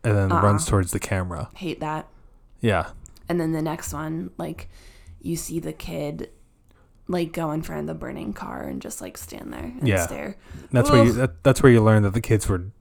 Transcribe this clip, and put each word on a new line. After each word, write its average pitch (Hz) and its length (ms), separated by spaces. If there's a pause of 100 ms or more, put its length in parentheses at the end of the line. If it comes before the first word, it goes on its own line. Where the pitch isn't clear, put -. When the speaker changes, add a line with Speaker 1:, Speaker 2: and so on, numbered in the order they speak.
Speaker 1:
And 107 140
then 95 140
Speaker 2:
Uh-uh. 95 100
Speaker 1:
runs 101 240
towards 95 260
the 98 80
camera. 90 560
Speaker 2:
Hate - 260
that. 156 260 (540)
Speaker 1:
Yeah. 98 300 (380)
Speaker 2:
And 175 100
then 160 120
the 156 100
next 160 320
one, 160 440
like, 165 320 (520)
you 170 140
see 165 240
the 156 140
kid, 160 560 (760)
like, 170 260
go 165 180
in 160 100
front 156 200
of 151 60
the 160 60
burning 160 400
car - 300
and - 180
just, - 200
like, - 160
stand - 360
there 240 260
and 131 80
Speaker 1:
Yeah. 92 180
Speaker 2:
stare. 73 320 (340)
Speaker 1:
That's 120 180
where 123 140
you, 120 80
Speaker 2:
Ugh. 107 60
Speaker 1:
that, - 260
that's 135 200
where 131 80
you 117 100
learn 107 220
that 98 100
the 113 80
kids 107 260
were 92 180 (160)